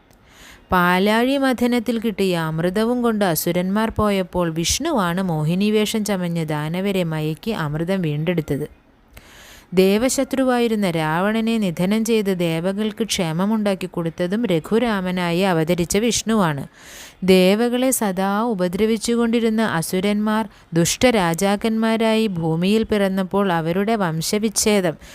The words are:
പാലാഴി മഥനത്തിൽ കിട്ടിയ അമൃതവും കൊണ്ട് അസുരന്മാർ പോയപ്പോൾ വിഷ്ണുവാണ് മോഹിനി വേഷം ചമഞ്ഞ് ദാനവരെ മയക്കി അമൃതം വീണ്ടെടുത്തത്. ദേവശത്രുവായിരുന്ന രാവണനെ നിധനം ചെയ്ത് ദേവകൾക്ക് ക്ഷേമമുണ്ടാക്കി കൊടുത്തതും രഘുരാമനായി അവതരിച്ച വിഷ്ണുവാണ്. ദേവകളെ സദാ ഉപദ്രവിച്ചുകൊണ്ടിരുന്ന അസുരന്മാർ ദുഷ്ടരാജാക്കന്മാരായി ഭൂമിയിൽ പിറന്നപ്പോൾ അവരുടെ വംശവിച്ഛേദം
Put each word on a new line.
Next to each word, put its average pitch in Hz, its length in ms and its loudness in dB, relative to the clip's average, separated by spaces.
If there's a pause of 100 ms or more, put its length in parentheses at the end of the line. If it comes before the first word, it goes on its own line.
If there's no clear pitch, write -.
(720)
പാലാഴി 202 640 2
മഥനത്തിൽ 240 640 0
കിട്ടിയ 196 360 0
അമൃതവും 180 640 0
കൊണ്ട് 220 240 2
അസുരന്മാർ 185 640 0
പോയപ്പോൾ 190 600 -2
വിഷ്ണുവാണ് 180 720 -2
മോഹിനി 175 500 0
വേഷം 214 340 0
ചമഞ്ഞ് 175 400 -2
ദാനവരെ 175 580 -2
മയക്കി 156 480 -4
അമൃതം 170 500 -2
വീണ്ടെടുത്തത്. 151 840 -4 (880)
ദേവശത്രുവായിരുന്ന 226 1160 2
രാവണനെ 202 680 0
നിധനം 196 480 0
ചെയ്ത് 202 340 0
ദേവകൾക്ക് 190 640 -2
ക്ഷേമമുണ്ടാക്കി 196 840 -2
കൊടുത്തതും 180 600 -4
രഘുരാമനായി 185 960 0
അവതരിച്ച 175 580 0
വിഷ്ണുവാണ്. 208 720 0 (560)
ദേവകളെ 214 680 4
സദാ 196 500 0
ഉപദ്രവിച്ചുകൊണ്ടിരുന്ന 226 1200 0
അസുരന്മാർ 208 880 0 (240)
ദുഷ്ടരാജാക്കന്മാരായി 220 1500 2
ഭൂമിയിൽ 175 560 0
പിറന്നപ്പോൾ 196 720 0
അവരുടെ 175 420 0
വംശവിച്ഛേദം 196 1000 0 (220)